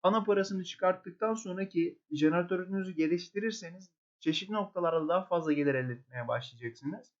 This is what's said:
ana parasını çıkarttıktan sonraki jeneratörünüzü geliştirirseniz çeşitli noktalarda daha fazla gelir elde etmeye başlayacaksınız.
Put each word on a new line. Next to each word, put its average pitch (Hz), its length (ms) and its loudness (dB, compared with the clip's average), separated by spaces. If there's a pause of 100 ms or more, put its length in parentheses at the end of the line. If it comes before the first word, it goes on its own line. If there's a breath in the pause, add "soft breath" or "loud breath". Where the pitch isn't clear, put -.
ana 202 220 4
parasını 196 400 2
çıkarttıktan 185 720 -2
sonraki 185 640 -2 (120)
jeneratörünüzü 180 800 2
geliştirirseniz 175 1000 -2 (300)
çeşitli 175 320 -2
noktalarda 165 560 0
daha 185 160 2
fazla 160 280 0
gelir 143 220 2
elde 127 180 -2
etmeye 123 360 -10
başlayacaksınız. 123 920 -8